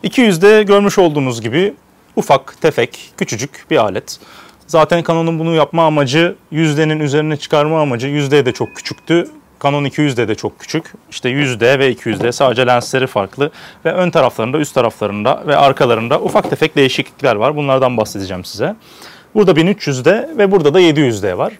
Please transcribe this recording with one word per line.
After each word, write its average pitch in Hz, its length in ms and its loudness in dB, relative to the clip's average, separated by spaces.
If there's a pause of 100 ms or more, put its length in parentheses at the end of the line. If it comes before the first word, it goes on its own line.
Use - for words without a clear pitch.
İki 208 180 -2
yüz 185 200 4
D 214 220 6
görmüş 202 360 2
olduğunuz 143 420 0
gibi 165 320 -2 (420)
ufak, - 460 -2
tefek, - 560 -2
küçücük - 540 -10
bir 156 60 2
alet. 107 420 -2 (480)
Zaten 160 400 2
Canon'un 165 320 -2
bunu 165 160 -2
yapma 160 300 2
amacı, 151 500 0 (160)
yüz 151 260 0
D'nin 156 220 0
üzerine 151 380 -2
çıkarma 156 440 0
amacı, 131 260 -2
yüz 143 240 -2
D 143 140 4
de 123 60 0
çok - 240 -8
küçüktü. - 520 -4 (360)
Canon 143 200 0
iki 139 180 -4
yüz 139 160 0
D 117 100 0
de 107 80 -2
çok - 240 -10
küçük. - 340 -10 (160)
İşte - 200 -6
yüz 127 300 -2
D 127 200 2
ve 135 100 2
iki 117 200 -6
yüz 98 120 -4
D 120 100 -2
sadece 123 360 0
lensleri 123 400 0
farklı 117 440 -4 (340)
ve 165 60 -2
ön 180 180 0
taraflarında, 127 480 0
üst 151 160 -4
taraflarında 107 760 -2
ve 143 100 2
arkalarında 135 640 2
ufak 208 280 -2
tefek - 260 -2
değişiklikler 135 600 0
var. 127 200 -2
Bunlardan 131 420 0
bahsedeceğim 98 480 -6
size. 147 300 -6 (600)
Burada 190 200 4
bin 160 120 2
üç 202 200 -2
yüz 127 180 -4
D 226 320 2
ve 202 140 2
burada 151 220 2
da 185 60 4
yedi 160 200 4
yüz 113 240 0
D 92 140 -2
var. 151 220 -4